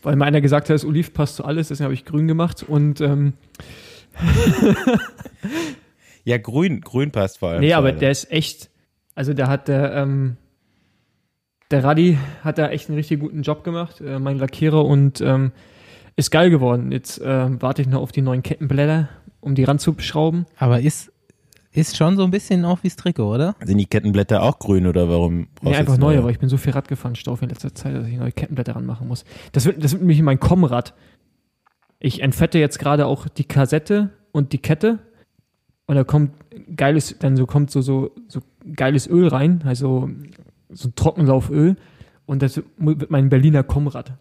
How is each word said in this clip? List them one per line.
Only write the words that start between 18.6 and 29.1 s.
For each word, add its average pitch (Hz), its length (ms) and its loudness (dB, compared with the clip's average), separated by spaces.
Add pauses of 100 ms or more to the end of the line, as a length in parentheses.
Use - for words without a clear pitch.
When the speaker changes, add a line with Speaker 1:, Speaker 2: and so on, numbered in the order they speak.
Speaker 1:
um 139 140 -4
die 131 100 2
ranzuschrauben. 156 840 0 (120)
Speaker 3:
Aber 120 220 4
ist, - 320 -2 (580)
ist - 260 -2
schon 175 200 4
so 196 80 2
ein 180 80 2
bisschen 185 320 0
auch 175 180 0
wie's 185 140 -4
Trikot, 113 380 -2
oder? 160 200 0 (100)
Speaker 2:
Sind 98 140 2
die 98 80 2
Kettenblätter 101 560 2
auch 117 160 2
grün 92 300 2
oder 87 200 2
warum 85 300 2
Speaker 1:
Nee, 85 160 -6
Speaker 2:
brauchst - 220 -2
du - 20 0
Speaker 1:
einfach 143 140 2
Speaker 2:
jetzt 127 80 4
Speaker 1:
neue, 147 160 4
Speaker 2:
neue? 123 80 2
Speaker 1:
weil 120 80 0
ich 117 80 -4
bin 131 80 0
so 135 80 0
viel 131 160 -2
Rad 135 160 -4
gefahren, 127 260 -8
Stauf, 123 260 -8
in 123 100 -6
letzter 123 240 -12
Zeit, 139 200 -10
dass 120 140 -6
ich 120 80 -8
neue 123 160 -6
Kettenblätter 123 420 -6
ranmachen 123 320 -8
muss. 120 180 -8 (280)